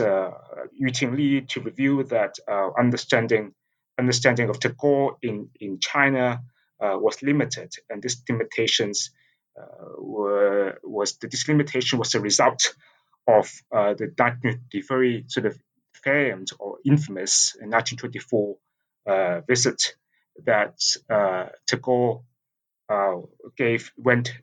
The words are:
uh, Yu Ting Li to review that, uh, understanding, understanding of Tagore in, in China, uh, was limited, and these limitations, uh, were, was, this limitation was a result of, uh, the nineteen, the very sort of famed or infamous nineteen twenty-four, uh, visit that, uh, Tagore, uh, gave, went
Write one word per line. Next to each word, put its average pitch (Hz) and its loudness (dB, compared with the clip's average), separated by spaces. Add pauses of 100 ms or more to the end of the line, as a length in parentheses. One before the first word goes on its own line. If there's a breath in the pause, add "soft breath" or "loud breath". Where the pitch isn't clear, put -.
uh, 95 0 (400)
Yu 135 -2
Ting 123 -2
Li 139 2
to 131 -8
review 135 -2
that, 117 -2 (140)
uh, 98 0
understanding, 113 2 (420)
understanding 123 2
of - -4
Tagore 139 0
in, 107 -6 (100)
in 98 -10
China, 127 0 (380 soft breath)
uh, 98 0
was 107 0
limited, 127 -2 (140)
and 104 -12
these 123 -6
limitations, 110 -2 (440)
uh, - -20
were, 101 0
was, 101 -4
this - -8
limitation 143 2
was - -2
a - 0
result - 2 (540 soft breath)
of, 117 6 (180)
uh, 104 2
the 110 -6
nineteen, 123 0 (100)
the 98 -6
very 127 0
sort 113 -2
of 104 -4 (480)
famed 131 -2
or 101 -10
infamous 104 2
nineteen 117 -2
twenty-four, 107 -2 (500)
uh, 92 0
visit 123 0 (500)
that, 107 2 (300)
uh, 95 2 (200)
Tagore, 123 0 (640)
uh, 98 0 (400)
gave, 117 0
went 123 2 (100)